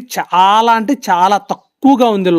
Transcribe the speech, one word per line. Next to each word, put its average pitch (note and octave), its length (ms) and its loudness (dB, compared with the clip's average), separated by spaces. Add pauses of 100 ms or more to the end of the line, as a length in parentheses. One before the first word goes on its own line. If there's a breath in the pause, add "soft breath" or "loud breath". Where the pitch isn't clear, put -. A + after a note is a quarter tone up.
(160)
చాలా G3+ 640 0
అంటే A3 140 -4 (140)
చాలా F#3+ 300 0 (140)
తక్కువగా B3 640 0
ఉంది. F#3 240 -2